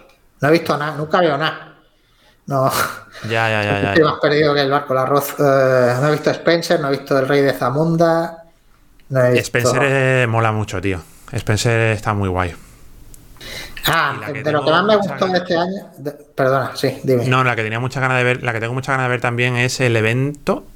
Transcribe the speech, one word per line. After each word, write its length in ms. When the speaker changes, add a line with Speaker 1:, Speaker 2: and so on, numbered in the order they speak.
Speaker 1:
no 80
he 40
visto 240
nada, 200
nunca 240
veo 180
nada. 280
No. 240
Speaker 2:
Ya, 240
ya, 140
ya, 180
ya, 100
Speaker 1:
Estoy 140
Speaker 2:
ya. 60
Speaker 1:
más 100
perdido 340
que 60
el 100
barco, 220
el 60
arroz. 400
Eh, 640
no 80
he 40
visto 180
Spencer, 500
no 80
he 100
visto 200
El 100
rey 140
de 120
Zamunda, 880
no 120
he 120
visto 100
Speaker 2:
Spencer, 260
eh, 440
mola 240
mucho, 300
tío. 180
Spencer 640
está 160
muy 160
guay. 260
Speaker 1:
Ah, 300
Speaker 2:
Y 40
la 120
que 100
Speaker 1:
de 100
lo 80
que 100
Speaker 2:
tengo 120
Speaker 1:
más 40
me 120
Speaker 2:
mucha 120
Speaker 1:
gustó 160
de 60
Speaker 2:
ganas 100
Speaker 1:
este 140
año, 300
de, 160
perdona, 640
sí, 260
dime. 240
Speaker 2:
No, 180
la 120
que 60
tenía 180
muchas 220
ganas 160
de 60
ver, 180
la 100
que 80
tengo 140
muchas 200
ganas 120
de 40
ver 120
también 340
es 240
El 160
evento, 680